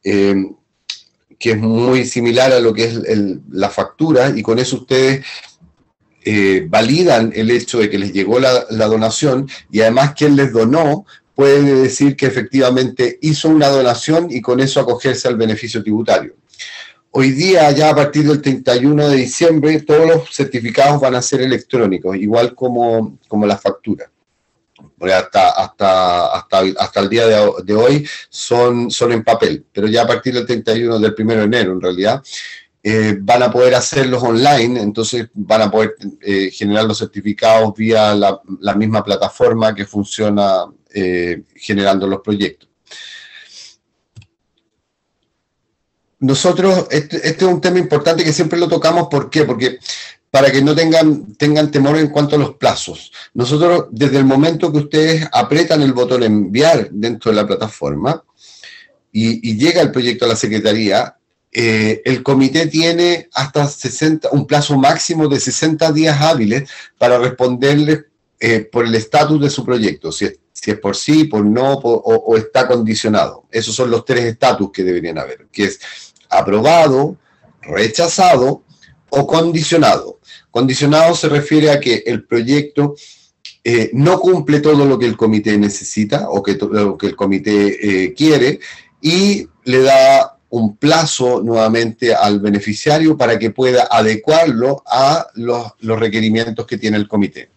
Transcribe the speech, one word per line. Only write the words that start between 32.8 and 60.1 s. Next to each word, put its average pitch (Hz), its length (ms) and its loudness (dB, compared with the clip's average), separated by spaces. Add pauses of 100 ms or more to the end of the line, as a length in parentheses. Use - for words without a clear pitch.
eh, 107 360 0
van 120 240 2
a 120 80 2
poder 123 240 4
hacerlos 127 480 -2
online, 123 580 2
entonces 113 540 -4
van 107 280 0
a 101 80 0
poder, 110 260 0 (240)
eh, 98 320 -2
generar 107 320 -2
los 107 140 -2
certificados 107 760 0
vía 110 400 2
la, 98 260 0 (200)
la 101 140 -2
misma 110 280 0
plataforma 110 720 0
que 101 120 -8
funciona, 101 800 -2 (260)
eh, 87 500 -4 (140)
generando 98 500 -2
los 98 140 -4
proyectos. 101 480 -6 (3500)
Nosotros, 180 720 0
este, 147 260 -4
este 160 280 -2
es 185 60 4
un 175 100 0
tema 180 180 0
importante 165 460 0
que 156 80 0
siempre 170 260 -2
lo 170 100 0
tocamos, 165 400 0
¿por 135 200 -2
qué? 156 160 0
Porque 127 340 -4 (520)
para 139 200 4
que 135 100 2
no 147 140 2
tengan, 160 600 2
tengan 147 360 2
temor 147 260 2
en 156 120 2
cuanto 147 280 0
a - 20 4
los 143 180 -2
plazos. - 540 -4 (220)
Nosotros, 151 580 2
desde 131 280 0
el 135 60 4
momento 156 460 2
que 147 80 0
ustedes 156 540 0
aprietan 156 480 2
el 135 140 2
botón 123 280 0
enviar 107 680 2
dentro 110 400 -4
de 107 60 2
la 104 100 0
plataforma 101 760 -6 (880)
y, 113 380 -2
y 107 60 -4
llega 170 240 2
el 143 120 0
proyecto 120 340 -2